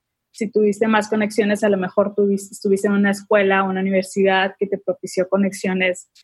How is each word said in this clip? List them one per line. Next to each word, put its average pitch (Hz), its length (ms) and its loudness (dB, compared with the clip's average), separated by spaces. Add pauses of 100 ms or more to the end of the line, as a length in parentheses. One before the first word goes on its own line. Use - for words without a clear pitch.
(320)
Si 208 180 -6
tuviste 208 380 2
más 214 220 0
conexiones, 214 540 0
a 208 60 2
lo 196 80 2
mejor 190 380 -2
tuviste, 202 380 0
estuviste 196 340 0
en 202 60 2
una 202 180 2
escuela, 196 520 2
una 190 180 -2
universidad 190 760 0
que 202 100 -2
te 196 100 -4
propició 185 500 -4
conexiones 185 840 -2 (140)